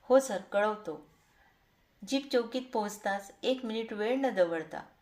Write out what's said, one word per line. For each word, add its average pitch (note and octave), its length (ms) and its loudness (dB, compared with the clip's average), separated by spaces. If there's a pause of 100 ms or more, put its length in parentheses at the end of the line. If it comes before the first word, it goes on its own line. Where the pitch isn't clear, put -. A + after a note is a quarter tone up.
"हो C4 180 8
सर, G#3+ 200 -4
कळवतो." G3+ 640 -2 (1000)
जीप C#4 240 -2
चौकीत B3 300 0 (100)
पोहोचताच G#3 600 -4 (100)
एक B3+ 220 0
मिनिट A3+ 280 -4
वेळ G#3+ 240 0
न C4+ 180 2
दवडता E3 460 0 (220)